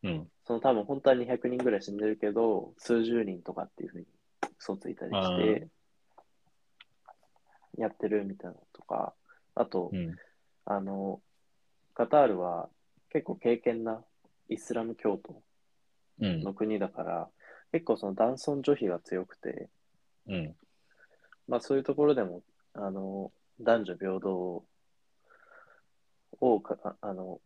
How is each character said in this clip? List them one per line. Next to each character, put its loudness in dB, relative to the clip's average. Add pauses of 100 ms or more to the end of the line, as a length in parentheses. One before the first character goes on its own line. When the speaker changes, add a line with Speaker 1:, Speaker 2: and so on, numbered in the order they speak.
Speaker 1:
う -2
ん。 -4 (180)
Speaker 2:
そ -2
の、 0
多 4
分 2
本 -4
当 6
は 10
二 -2
百 -2
人 0
ぐ 2
ら 2
い -2
死 -8
ん -4
で 0
る 0
け 0
ど、 2
数 2
十 2
人 -6
と -10
か -6
っ -10
て -12
い -8
う -12
ふ -18
う -12
に -14 (540)
嘘 -6
つ -10
い -8
た -10
り -6
し -2
て、 2
Speaker 1:
あ 2
ー。 2 (2000)
Speaker 2:
や -2
っ -4
て -4
る 0
み -8
た -14
い -12
な -16
の -20 (100)
と -20
か、 -4 (420)
あ 2
と、 -4
Speaker 1:
う -4
ん。 -4 (500)
Speaker 2:
あ -2
の、 -6 (720)
カ 0
タ 8
ー 6
ル 0
は -2 (420)
結 -2
構 -6
敬 2
虔 0
な -4 (460)
イ -4
ス -8
ラ -2
ム -6
教 0
徒 -16 (800)
の 0
国 0
だ 0
か -8
ら、 -2
Speaker 1:
う -6
ん。 -10 (440)
Speaker 2:
結 0
構 4
そ -6
の -2
男 4
尊 -2
女 6
卑 -2
が 0
強 -4
く -20
て、 -10 (580)
Speaker 1:
う -4
ん。 -4 (920)
Speaker 2:
ま 0
あ、 2
そ 0
う 4
い 2
う -8
と -2
こ 4
ろ 6
で 2
も、 -6 (300)
あ -4
の、 -6 (300)
男 4
女 -8
平 -2
等 -4 (1800)
を 6
か-、 -6
あ、 -6
あ -6
の、 -10